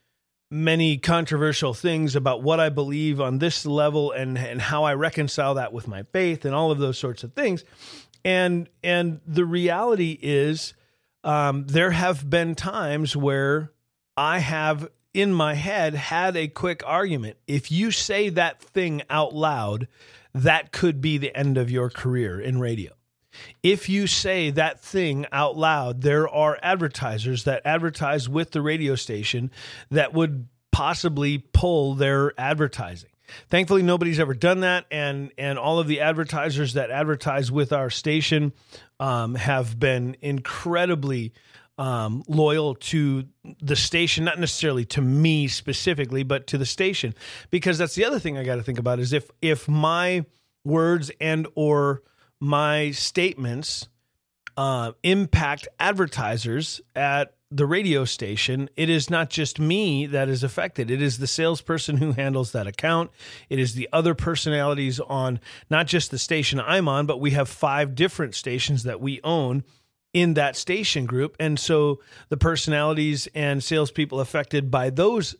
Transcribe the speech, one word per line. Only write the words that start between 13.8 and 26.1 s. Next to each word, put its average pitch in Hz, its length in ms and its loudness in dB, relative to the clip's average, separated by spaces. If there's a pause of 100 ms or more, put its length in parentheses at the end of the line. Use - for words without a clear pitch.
I 156 220 2
have, 156 500 -2 (240)
in 196 200 2
my 156 200 2
head, 160 420 0
had 170 400 0
a 156 140 -2
quick 175 360 -4
argument. 147 520 -2 (100)
If 143 240 -2
you 202 200 2
say 208 380 0
that 170 320 0
thing 165 480 -2
out 151 240 0
loud, 123 540 -2 (460)
that 156 400 2
could 160 260 0
be 151 180 0
the 139 180 -4
end 135 220 0
of 120 140 0
your 123 180 0
career 120 520 -4
in 127 180 -2
radio. 117 320 -4 (720)
If 196 240 2
you 196 180 2
say 185 460 0
that 143 300 0
thing 147 500 -2
out 143 240 0
loud, 143 460 2
there 147 260 4